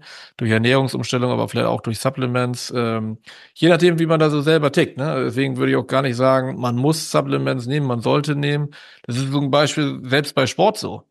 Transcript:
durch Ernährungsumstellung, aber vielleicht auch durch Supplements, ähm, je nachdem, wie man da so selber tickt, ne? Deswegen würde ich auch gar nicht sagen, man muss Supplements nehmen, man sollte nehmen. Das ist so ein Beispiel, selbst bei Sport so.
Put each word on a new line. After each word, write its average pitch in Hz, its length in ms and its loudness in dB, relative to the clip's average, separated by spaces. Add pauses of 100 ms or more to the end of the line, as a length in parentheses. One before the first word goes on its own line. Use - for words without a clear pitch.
(360)
durch 113 160 0
Ernährungsumstellung, 123 800 2
aber 113 160 -2
vielleicht 120 180 -2
auch 117 140 0
durch 113 180 -6
Supplements, 123 800 -4
ähm, 113 420 -4 (360)
je 160 140 2
nachdem, 170 300 4
wie 165 80 0
man 160 140 2
da 156 100 4
so 147 100 0
selber 151 300 2
tickt, 143 280 0
ne? 135 260 -2
Deswegen 127 320 -2
würde 135 160 0
ich 135 40 2
auch 127 120 -4
gar 131 140 0
nicht 127 120 -2
sagen, 131 460 2
man 120 160 -2
muss 156 340 0
Supplements 135 560 -2
nehmen, 143 220 -2
man 120 140 -2
sollte 143 340 0
nehmen. 147 320 -2 (360)
Das 120 120 -6
ist 135 160 -4
so 139 80 0
ein 139 100 -2
Beispiel, 143 540 0
selbst 127 320 -2
bei 135 100 2
Sport 208 320 0
so. - 320 -10